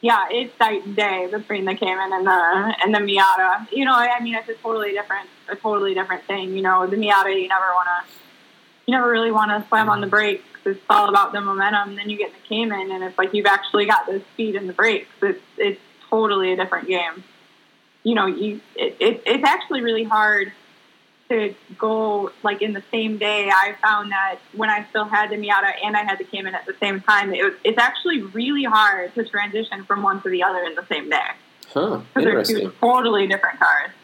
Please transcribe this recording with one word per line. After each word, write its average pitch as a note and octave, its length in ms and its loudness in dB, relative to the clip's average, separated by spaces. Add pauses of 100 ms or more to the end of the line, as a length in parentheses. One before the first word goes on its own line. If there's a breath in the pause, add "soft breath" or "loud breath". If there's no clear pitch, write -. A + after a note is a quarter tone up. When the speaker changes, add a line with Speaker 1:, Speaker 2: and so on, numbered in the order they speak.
Speaker 1:
Yeah, G#3+ 280 2
it's A#3+ 300 -6
night G#3+ 260 2
and G3+ 100 -8
day F#3+ 360 0
between G#3 340 -6
the F#3+ 80 -2
Cayman F#3+ 400 -2
and F#3 140 0
the, F#3 560 2
and G#3 100 2
the G#3 60 2
Miata. G3 720 2
You C4+ 140 -2
know, C4+ 100 2
I A#3+ 240 2
mean, A#3 160 -6
it's A3+ 140 -8
a A3+ 60 -6
totally A3 360 -4
different, G3 380 -6 (200)
a G3+ 60 -6
totally G3+ 380 0
different F#3 320 -4
thing. F#3+ 300 -6
You F#3+ 60 -4
know, F#3 240 4
the G3 120 -2
Miata, G3 440 2
you F3+ 60 -4
never F#3 260 0
wanna, F3+ 300 0 (800)
you B3+ 100 0
never B3 140 2
really A3+ 220 2
wanna G#3+ 380 0
slam A3 200 2
on G#3 120 2
the G3 60 -4
brakes. G3+ 360 0 (220)
It's G3 140 -4 (100)
all G#3 200 6
about G3 220 4
the G3+ 100 -4
momentum. G3+ 540 0
Then G3+ 140 -8
you G#3 80 -6
get G3+ 120 -2
in - 40 -18
the - 140 -20
Cayman, G#3 440 -4
and F#3 120 -6
it's F#3 140 -8
like F#3+ 160 0
you've G#3 120 0
actually G3+ 400 2
got G#3 220 2
the G3 140 -4 (120)
speed G#3+ 220 -4
in G3 120 -6
the F3+ 60 -8
brakes. G#3 360 0 (120)
It's, F#3+ 200 0 (160)
it's G3+ 220 -2 (300)
totally G3+ 440 2
a - 20 0
different F3+ 320 -4
game. F3 360 -4 (800)
You A3+ 120 0
know, G3 100 2
you, G3+ 360 -4 (140)
it, - 240 -4
it, - 260 0
it's C4+ 180 0
actually D4+ 380 0
really A3+ 220 -2
hard G#3+ 480 2 (800)
to G#3+ 240 -2 (240)
go, A3 540 -2 (100)
like, G3+ 220 -2
in G#3+ 100 -4
the G3 160 -8
same A3 300 -4
day. G#3 320 0
I G3 280 4
found G#3 320 0
that F#3+ 280 -2 (140)
when G#3+ 180 -2
I G#3 180 -2
still G#3+ 160 -2
had G#3 240 0
the G#3 60 -4
Miata G3+ 360 2 (120)
and G#3 120 -2
I G#3 80 0
had G3 140 -2
the F#3+ 60 -10
Cayman F#3+ 320 -8
at - 100 -8
the G3 140 -8
same G3 220 -2
time, G3+ 300 2
it F3+ 120 0
was, F#3+ 100 2 (100)
it's A3+ 140 2
actually B3+ 460 0
really A#3+ 400 -4
hard G#3 500 2
to A#3 120 -2
transition G#3 580 -6
from G3+ 180 -2
one G3 220 0
to F#3 60 -4
the F3+ 120 0
other F3+ 220 0
in E3 100 -6
the E3+ 140 -10
same D3+ 220 -6
day. D3+ 180 0 (440)
Speaker 2:
Huh, D3+ 300 -2 (120)
Speaker 1:
'Cause C4 100 2
they're F#3 80 4
two C#3 80 2
Speaker 2:
interesting. G2+ 320 0 (100)
Speaker 1:
totally A#3 460 4
different F#3+ 320 -2
cars. D#3 320 2 (120)